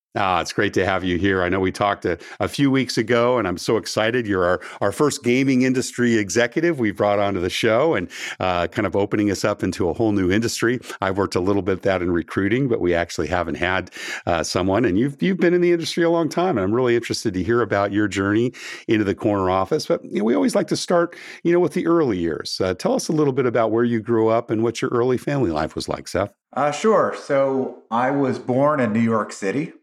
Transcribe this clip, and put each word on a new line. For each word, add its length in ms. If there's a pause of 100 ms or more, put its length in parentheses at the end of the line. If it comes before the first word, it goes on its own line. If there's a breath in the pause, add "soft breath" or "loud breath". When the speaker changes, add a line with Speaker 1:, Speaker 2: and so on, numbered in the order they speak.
(160)
Speaker 1:
Ah, 260
it's 100
great 220
to 100
have 200
you 160
here. 240
I 60
know 100
we 120
talked 320
a, 140 (220 loud breath)
a 80
few 240
weeks 260
ago, 400
and 100
I'm 120
so 180
excited. 480
You're 180
our, 160 (220 loud breath)
our 100
first 320
gaming 380
industry 540
executive 640
we've 180
brought 220
onto 200
the 120
show 420
and, 160 (300 loud breath)
uh, 280
kind 200
of 80
opening 340
us 160
up 160
into 260
a 60
whole 180
new 200
industry. 480 (200 loud breath)
I've 200
worked 160
a 40
little 220
bit 220
that 180
in 80
recruiting, 600
but 120
we 140
actually 320
haven't 280
had, 360 (340 loud breath)
uh, 160
someone. 420
And 140
you've, 240
you've 160
been 160
in 80
the 120
industry 300
a 60
long 180
time, 300
and 80
I'm 80
really 220
interested 400
to 80
hear 180
about 300
your 160
journey 440 (360 loud breath)
into 160
the 120
corner 360
office. 340
But, 180
you 160
know, 60
we 80
always 220
like 140
to 60
start, 400 (280 loud breath)
you 100
know, 60
with 140
the 120
early 320
years. 420
Uh, 140
tell 220
us 140
a 40
little 180
bit 140
about 240
where 160
you 160
grew 260
up 220
and 140
what 180
your 80
early 300
family 320
life 240
was 120
like, 200
Seth. 260 (200)
Speaker 2:
Uh, 180
sure. 440
So 760
I 180
was 300
born 400
in 120
New 80
York 320
City. 520